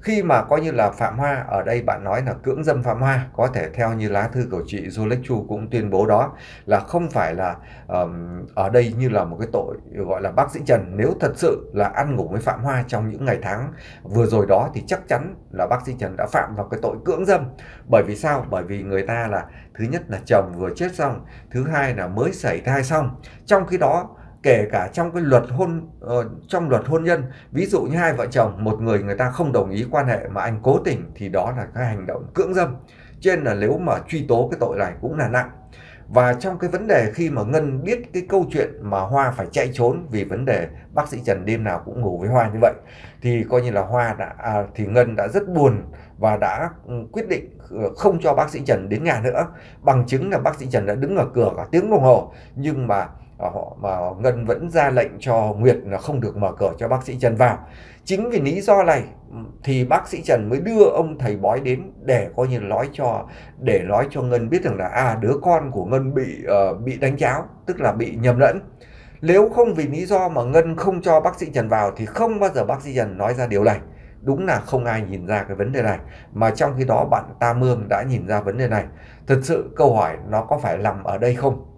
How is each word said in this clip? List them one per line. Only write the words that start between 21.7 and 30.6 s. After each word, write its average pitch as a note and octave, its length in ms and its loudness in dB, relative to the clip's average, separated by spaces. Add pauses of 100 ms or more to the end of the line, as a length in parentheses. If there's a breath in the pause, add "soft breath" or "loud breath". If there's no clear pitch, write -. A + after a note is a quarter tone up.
là F#2 120 -6
mới A#2 240 -2
sảy F#2 300 -4
thai C3+ 220 0
xong. D3 380 -2 (240 loud breath)
Trong F#3+ 220 2
khi F3+ 100 -2
đó E3 320 2 (360 loud breath)
kể A2 260 6
cả F#2+ 220 -2
trong E3+ 180 -2
cái E3+ 120 -2
luật C3 260 6
hôn, E3 400 -2 (120)
ờ, A2+ 280 -2 (180)
trong E3+ 220 -2
luật A#2+ 180 2
hôn D#3+ 160 2
nhân, E3 200 2 (280 loud breath)
ví E3 140 0
dụ F3+ 160 2
như C#3+ 160 -2
hai E3 160 2
vợ A#2+ 120 -2
chồng, G#2 380 2
một A2 180 0
người G#2+ 220 2
người G2+ 120 -4
ta B2 140 0
không D3 220 0
đồng G2 180 2
ý G#2 220 -2
quan C#3 160 2
hệ G#2+ 200 0
mà F#2+ 140 -4
anh A2 220 -4